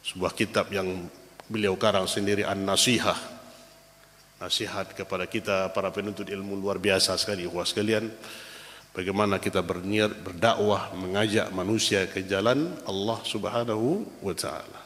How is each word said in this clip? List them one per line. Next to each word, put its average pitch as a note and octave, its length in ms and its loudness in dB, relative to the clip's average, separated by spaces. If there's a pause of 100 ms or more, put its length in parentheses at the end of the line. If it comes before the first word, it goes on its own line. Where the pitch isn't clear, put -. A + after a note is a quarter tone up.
sebuah F2+ 340 -4
kitab G2+ 380 2
yang F#2 340 -2 (400)
beliau G2+ 300 0
karang G2 320 4
sendiri, G2+ 340 2
An-Nasihah, G2 760 2 (1200)
nasihat G2 560 -4
kepada F#2 320 -4
kita F#2+ 480 2
para F#2+ 160 0
penuntut G2+ 320 -4
ilmu, G2 320 -6
luar G2 240 -2
biasa F#2+ 400 4
sekali, G2+ 240 -2
ikhwah F2 240 -2
sekalian, G#2+ 400 2 (880)
bagaimana G2 400 2
kita F#2+ 240 0
berniat G2 640 0
berdakwah, G2+ 720 2
mengajak G2+ 560 0
manusia F#2+ 560 2
ke F#2+ 160 -4
jalan B2 640 2
Allah G#2 400 -2
Subhanahu A#2 800 -2 (160)
wa F#2+ 80 -2
taala. - 540 -8